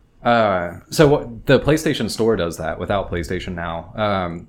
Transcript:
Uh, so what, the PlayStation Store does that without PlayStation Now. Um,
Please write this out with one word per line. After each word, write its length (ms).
Uh, 560
so 180
what, 380
the 140
PlayStation 500
Store 260
does 220
that 220
without 300
PlayStation 460
Now. 400
Um, 540